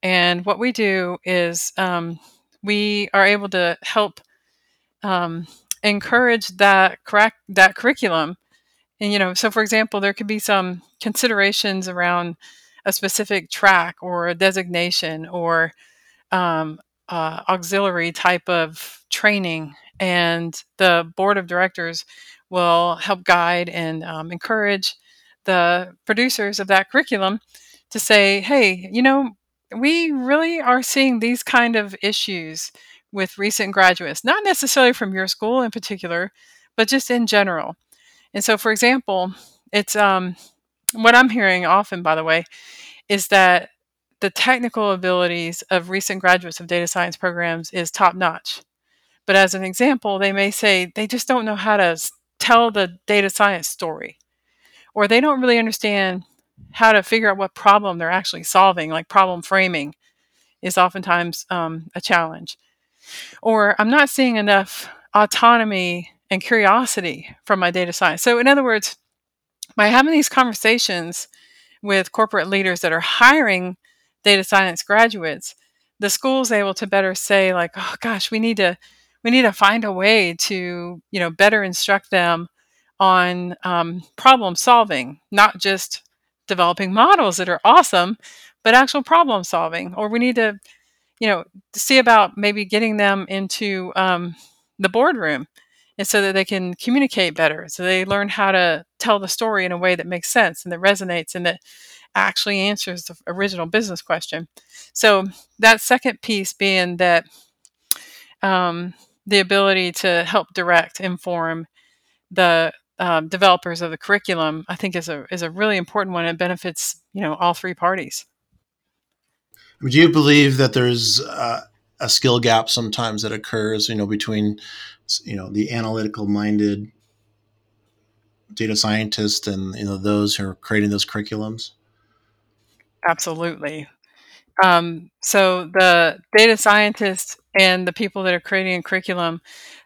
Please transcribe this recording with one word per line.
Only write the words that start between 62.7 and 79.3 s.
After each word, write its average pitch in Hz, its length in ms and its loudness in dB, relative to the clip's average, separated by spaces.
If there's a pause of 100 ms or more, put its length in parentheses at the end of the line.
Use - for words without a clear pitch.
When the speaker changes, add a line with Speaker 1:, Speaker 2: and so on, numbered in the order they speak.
Speaker 1:
Or, 214 380 2
"I'm 214 120 2
not 285 200 4
seeing 247 260 0
enough 202 540 0 (240)
autonomy 208 960 2 (200)
and 190 120 -2
curiosity 208 1000 0
from 190 160 0
my 175 100 2
data 180 220 -2
science." - 300 0
So 240 160 2
in 240 100 4
other 277 160 4
words, 220 320 -2 (800)
by 208 120 4
having 269 240 4
these 302 160 2
conversations 220 1000 -2 (540)
with 196 300 -2
corporate 214 360 0
leaders 190 320 0
that 165 120 0
are 165 80 -2
hiring 202 760 4 (480)
data 196 200 4
science 190 380 0
graduates, 208 720 0 (460)
the 202 100 -2
school's 262 420 -2
able 202 220 0
to 214 120 -8
better 190 280 0
say, 190 400 2
like, 170 220 -2
"Oh, - 240 -8
gosh, 226 300 -6
we 220 80 -4
need 226 200 -2
to, 180 180 0 (460)
we 233 80 -2